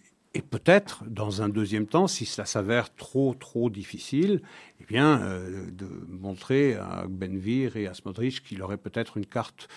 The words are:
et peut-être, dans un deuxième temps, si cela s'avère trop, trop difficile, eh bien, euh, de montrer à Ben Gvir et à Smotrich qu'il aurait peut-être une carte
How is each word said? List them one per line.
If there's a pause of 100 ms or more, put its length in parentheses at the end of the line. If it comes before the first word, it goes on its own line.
(340)
et
peut-être,
dans
un
deuxième
temps,
si
cela
s'avère
trop,
trop
difficile, (400)
eh
bien,
euh,
de (240)
montrer
à
Ben
Gvir
et
à
Smotrich
qu'il
aurait
peut-être
une
carte (100)